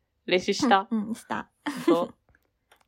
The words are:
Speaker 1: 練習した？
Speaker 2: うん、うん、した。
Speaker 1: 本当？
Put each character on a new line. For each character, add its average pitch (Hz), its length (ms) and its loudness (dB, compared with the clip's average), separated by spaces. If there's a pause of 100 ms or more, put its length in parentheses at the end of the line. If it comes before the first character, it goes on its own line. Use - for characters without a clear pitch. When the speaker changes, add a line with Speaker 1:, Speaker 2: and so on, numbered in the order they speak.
(260)
Speaker 1:
練 180 140 2
習 196 120 -2
し 247 160 0
た？ 196 220 4
Speaker 2:
う 226 60 -2
ん、 208 120 -4
う - 40 -10
ん、 - 20 -6
し - 120 -14
た。 - 240 -8 (360)
Speaker 1:
本 180 220 4
当？ - 80 -20 (720)